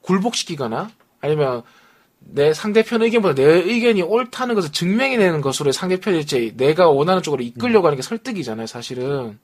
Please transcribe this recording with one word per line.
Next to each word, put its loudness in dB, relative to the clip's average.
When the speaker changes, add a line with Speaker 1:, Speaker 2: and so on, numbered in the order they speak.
Speaker 1:
굴복시키거나 -4
아니면 -2
내 0
상대편 0
의견보다 2
내 2
의견이 4
옳다는 -2
것을 -2
증명해내는 0
것으로 0
상대편을 -2
이제 -2
내가 4
원하는 2
쪽으로 -4
이끌려고 0
Speaker 2:
음. 6
Speaker 1:
하는 4
게 -8
설득이잖아요, -8
사실은. -8